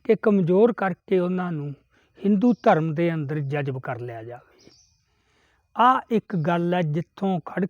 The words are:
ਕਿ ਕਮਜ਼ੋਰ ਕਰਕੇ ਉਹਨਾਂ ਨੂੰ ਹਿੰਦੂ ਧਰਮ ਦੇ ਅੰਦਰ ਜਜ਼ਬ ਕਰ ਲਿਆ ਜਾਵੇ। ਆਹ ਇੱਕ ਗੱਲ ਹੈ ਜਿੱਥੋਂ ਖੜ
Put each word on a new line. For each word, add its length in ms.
ਕਿ 160
ਕਮਜ਼ੋਰ 520
ਕਰਕੇ 460
ਉਹਨਾਂ 320
ਨੂੰ 220
ਹਿੰਦੂ 340
ਧਰਮ 320
ਦੇ 180
ਅੰਦਰ 260
ਜਜ਼ਬ 400
ਕਰ 200
ਲਿਆ 240
ਜਾਵੇ। 460
ਆਹ 400
ਇੱਕ 220
ਗੱਲ 360
ਹੈ 80
ਜਿੱਥੋਂ 640
ਖੜ 240